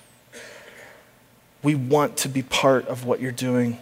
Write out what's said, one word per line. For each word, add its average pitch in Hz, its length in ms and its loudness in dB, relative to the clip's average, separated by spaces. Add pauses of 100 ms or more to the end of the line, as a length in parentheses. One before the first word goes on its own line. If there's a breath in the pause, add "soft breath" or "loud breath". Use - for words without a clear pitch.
(1600 loud breath)
We 147 120 4
want 139 420 0
to - 100 -4
be 135 140 -4
part 131 460 2
of 123 180 -8
what - 160 0
you're 127 100 -4
doing 123 500 0